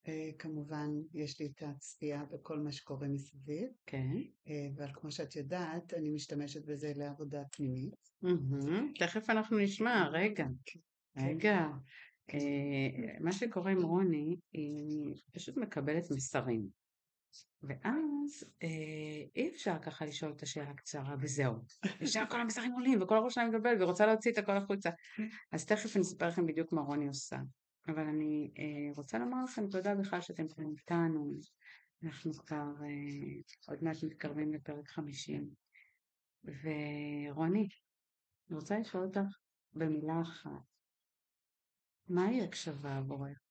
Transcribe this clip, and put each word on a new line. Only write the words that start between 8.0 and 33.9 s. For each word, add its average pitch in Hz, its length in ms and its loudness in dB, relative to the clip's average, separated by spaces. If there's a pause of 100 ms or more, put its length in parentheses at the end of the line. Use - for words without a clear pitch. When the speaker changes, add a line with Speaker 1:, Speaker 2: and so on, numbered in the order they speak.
Speaker 2:
מהמם. 165 760 2
תכף 214 300 2
אנחנו 220 300 4
נשמע, 202 520 6
רגע. 180 340 4 (200)
Speaker 1:
כן. - 140 -16 (380)
Speaker 2:
רגע. 160 500 6 (600)
Speaker 1:
כן. 143 100 -2
Speaker 2:
אה, 139 840 0
מה 165 120 2
שקורה 196 400 0
עם 190 100 6
רוני, 165 540 4 (180)
היא 151 600 -4 (160)
פשוט - 260 -8
מקבלת 170 540 0
מסרים. 127 560 0 (960)
ואז, 285 800 -2 (200)
אה, 165 60 -2 (680)
אי 302 140 2
אפשר 185 320 -2
ככה 156 240 -6
לשאול 147 260 -4
את 143 120 -10
השאלה 143 260 -6
הקצרה 139 500 -6
וזהו. 131 340 2 (280)
Speaker 1:
<laughs> - 200 -2
Speaker 2:
ישר 330 280 2
כל 240 120 0
המסרים 233 300 0
עולים, 247 300 6
וכל 196 160 6
הראש 233 160 4
שלה 233 120 4
מתבלבל, 226 300 4
והיא 185 100 6
רוצה 185 200 8
להוציא 220 260 6
את 233 60 2
הכל 202 200 2
החוצה. 196 320 0 (640)
אז 165 140 -2
תכף 214 300 2
אני 196 60 8
אספר 170 260 2
לכם 170 180 2
בדיוק 165 280 0
מה 160 80 2
רוני 143 260 0
עושה. 135 300 -6 (500)
אבל 156 200 0
אני, 151 500 0
אה, 147 380 -4
רוצה 147 220 -6
לומר 254 260 0
לכם 226 240 -2
תודה 196 280 0
בכלל 196 260 0
שאתם 165 260 -4
כאן 156 220 -8
איתנו. 151 680 2 (640)
אנחנו 156 300 -4
כבר, 147 480 -4
אה, 143 600 -6 (260)
עוד 147 160 -6
מעט 160 200 -2